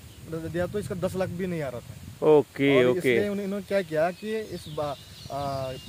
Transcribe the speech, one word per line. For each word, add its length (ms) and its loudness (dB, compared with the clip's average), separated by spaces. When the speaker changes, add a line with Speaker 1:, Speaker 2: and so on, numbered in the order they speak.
Speaker 1:
दिया 360 -4
तो 120 -6
इसका 160 -6
दस 200 -4
लाख 140 -2
भी 180 -4
नहीं 160 -2
आ 60 -4
रहा 120 -8
था। 460 -6
Speaker 2:
ओके, 520 6
Speaker 1:
और 120 6
Speaker 2:
ओके। 80 2
Speaker 1:
इसलिए 220 4
उन्होंने, 240 0
इन्होंने 240 -4
क्या 140 2
किया 280 0
कि 280 -6
इस 300 -10
बा-, 300 -4
आ, 400 -4